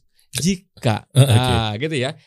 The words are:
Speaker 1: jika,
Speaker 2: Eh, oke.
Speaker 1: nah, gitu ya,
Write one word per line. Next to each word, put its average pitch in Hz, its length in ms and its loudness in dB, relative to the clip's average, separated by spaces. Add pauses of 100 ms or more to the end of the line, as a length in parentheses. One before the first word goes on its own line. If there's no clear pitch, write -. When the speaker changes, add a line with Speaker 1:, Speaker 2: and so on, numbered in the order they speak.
(320)
Speaker 1:
jika, 135 800 -4
Speaker 2:
Eh, 127 100 2
oke. 139 80 8
Speaker 1:
nah, 113 460 0
gitu 151 220 -6
ya, 127 140 -4 (160)